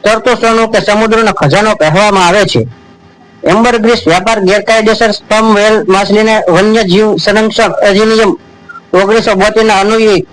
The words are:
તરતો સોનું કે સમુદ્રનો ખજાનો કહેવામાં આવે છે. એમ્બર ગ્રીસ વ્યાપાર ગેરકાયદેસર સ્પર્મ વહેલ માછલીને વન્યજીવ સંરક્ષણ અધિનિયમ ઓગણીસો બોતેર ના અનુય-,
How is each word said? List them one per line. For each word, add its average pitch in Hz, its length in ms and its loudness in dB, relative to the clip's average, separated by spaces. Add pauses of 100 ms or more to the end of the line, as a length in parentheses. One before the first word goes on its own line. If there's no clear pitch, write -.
તરતો 220 300 0
સોનું 226 380 0
કે 208 80 0
સમુદ્રનો 214 520 0
ખજાનો 196 420 0
કહેવામાં 185 520 0
આવે 196 180 2
છે. 117 220 -4 (800)
એમ્બર 226 340 0
ગ્રીસ 226 280 0
વ્યાપાર 190 340 0
ગેરકાયદેસર 214 720 0
સ્પર્મ 214 440 -2
વહેલ 208 340 0
માછલીને 208 600 0
વન્યજીવ 208 680 0
સંરક્ષણ 214 540 -2
અધિનિયમ 214 640 0 (680)
ઓગણીસો 214 320 0
બોતેર 214 300 0
ના 220 100 2
અનુય-, 208 580 0